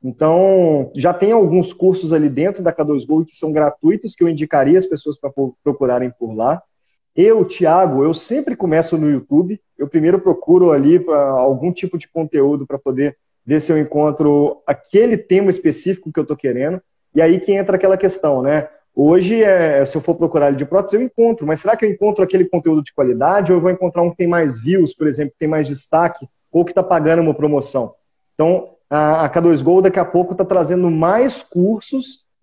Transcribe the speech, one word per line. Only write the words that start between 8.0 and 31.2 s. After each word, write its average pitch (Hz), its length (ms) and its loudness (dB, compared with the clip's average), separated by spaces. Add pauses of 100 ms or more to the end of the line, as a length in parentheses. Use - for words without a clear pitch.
eu 160 100 2
sempre 247 440 -6
começo 165 400 -2
no 151 120 0
YouTube. 156 480 0 (200)
Eu 143 100 -6
primeiro 170 320 2
procuro 180 520 2
ali 151 280 4
pra 147 300 0
algum 135 420 0
tipo 180 260 -8
de - 120 -16
conteúdo 143 580 -2
pra 139 100 -8
poder 135 380 -4 (300)
ver 147 160 0
se 160 100 -2
eu 156 60 2
encontro 147 880 0
aquele 214 480 0
tema 196 340 0
específico 165 600 -4
que 160 80 -6
eu 147 60 -2
tô 151 100 -6
querendo. 139 460 -4 (340)
E 160 60 4
aí 165 180 4
que 202 140 0
entra 196 240 -2
aquela 190 200 2
questão, 156 440 0
né? 143 260 -2 (260)
Hoje, 180 480 2
é, 160 440 2
se 139 100 -6
eu 151 60 -6
for 170 140 -2
procurar 160 320 0
ali 135 100 0
de 147 80 -6
prótese, 196 320 0
eu 240 40 0
encontro. 226 460 0
Mas 156 140 -2
será 220 160 0
que 226 80 -2
eu 214 40 2
encontro 208 340 0
aquele 185 220 0
conteúdo 160 380 0
de - 100 -20
qualidade 147 580 0
ou 180 60 4
eu 160 40 0
vou 185 100 0
encontrar 175 300 -2
um 175 80 0
que - 80 -10
tem 175 100 -2
mais 160 320 0
views, 165 340 0
por 156 140 -4
exemplo, 143 240 -4
que - 80 -20
tem 156 80 -4
mais 156 200 -2
destaque 160 600 -4 (240)
ou 170 140 2
que 175 80 -10
tá 180 100 0
pagando 165 380 0
uma 156 120 0
promoção? 139 600 -4 (400)
Então, 170 420 -2 (140)
a, 151 360 0
a 139 40 -2
K 170 100 -2
dois 165 220 2
Go 180 200 4
daqui 190 180 2
a 170 40 2
pouco 180 320 -4
tá 190 80 -2
trazendo 180 480 0
mais 190 500 0